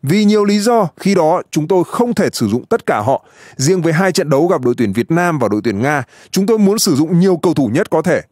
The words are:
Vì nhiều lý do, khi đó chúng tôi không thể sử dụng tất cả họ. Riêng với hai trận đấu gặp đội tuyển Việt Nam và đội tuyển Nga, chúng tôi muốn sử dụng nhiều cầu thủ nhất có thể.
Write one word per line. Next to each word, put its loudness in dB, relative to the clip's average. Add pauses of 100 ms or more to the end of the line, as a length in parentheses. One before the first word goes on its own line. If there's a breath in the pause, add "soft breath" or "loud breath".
Vì 0
nhiều 4
lý 2
do, 2
khi 0
đó 2
chúng -2
tôi 2
không -2
thể 0
sử -2
dụng -2
tất -2
cả -2
họ. -2 (320 loud breath)
Riêng 0
với 0
hai 0
trận -2
đấu 2
gặp -2
đội 0
tuyển 0
Việt -4
Nam 0
và 0
đội -2
tuyển -2
Nga, -2 (280 loud breath)
chúng 0
tôi 2
muốn 2
sử 0
dụng 0
nhiều 2
cầu 0
thủ 0
nhất -2
có 0
thể. 0